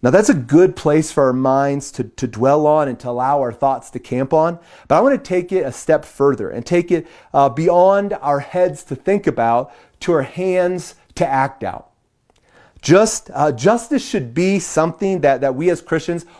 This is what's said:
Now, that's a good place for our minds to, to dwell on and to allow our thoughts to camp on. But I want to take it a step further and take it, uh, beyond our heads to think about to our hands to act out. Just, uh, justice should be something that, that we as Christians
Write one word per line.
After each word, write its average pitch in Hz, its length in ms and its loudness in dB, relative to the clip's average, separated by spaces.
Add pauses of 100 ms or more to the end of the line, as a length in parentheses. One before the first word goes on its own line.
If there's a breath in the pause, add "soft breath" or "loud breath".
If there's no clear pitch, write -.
Now, 123 100 2
that's 208 180 4
a 240 60 4
good 160 400 2
place 156 360 0
for 143 140 2
our 127 80 2
minds 139 600 -2
to, 127 100 -8
to - 240 -8
dwell 135 400 2
on 151 200 2
and 123 120 -8
to 127 100 -10
allow 127 300 -2
our 123 120 -4
thoughts 135 380 -4
to 123 100 -12
camp 135 340 -4
on. 165 260 0 (280 loud breath)
But 151 100 4
I 190 40 4
want 269 200 2
to - 60 -20
take 180 240 -2
it 180 140 -2
a 127 60 -6
step 151 340 0
further 131 440 0
and 113 160 -10
take 175 260 0
it, 165 160 -2 (260 loud breath)
uh, 139 160 4
beyond 180 720 2
our 143 180 0
heads 175 460 -2
to - 100 -8
think 202 320 -2
about 120 440 0 (300 soft breath)
to 180 100 -2
our 156 100 4
hands 180 720 -2 (220 soft breath)
to 175 120 -2
act 135 360 -2
out. - 260 -10 (920 soft breath)
Just, 202 500 2
uh, 147 180 0
justice 220 540 0
should 123 300 -6
be 185 240 0
something 170 600 -2
that, 139 200 2
that 135 140 -2
we 165 160 0
as 160 100 -4
Christians 165 460 -6 (120)